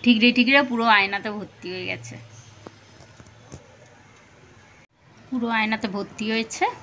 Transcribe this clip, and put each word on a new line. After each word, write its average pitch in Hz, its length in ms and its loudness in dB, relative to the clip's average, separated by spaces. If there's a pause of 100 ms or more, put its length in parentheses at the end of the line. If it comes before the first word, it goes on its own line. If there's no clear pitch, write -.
ঠিকরে 240 340 6
ঠিকরে 254 220 4 (120)
পুরো 233 140 -2 (120)
আয়নাতে 202 400 -2
ভর্তি - 360 -14
হয়ে 185 180 -8
গেছে, - 240 -12 (3250)
পুরো 240 180 -2 (100)
আয়নাতে 220 380 0
ভর্তি 202 380 -6
হয়েছে। 226 320 -2 (160)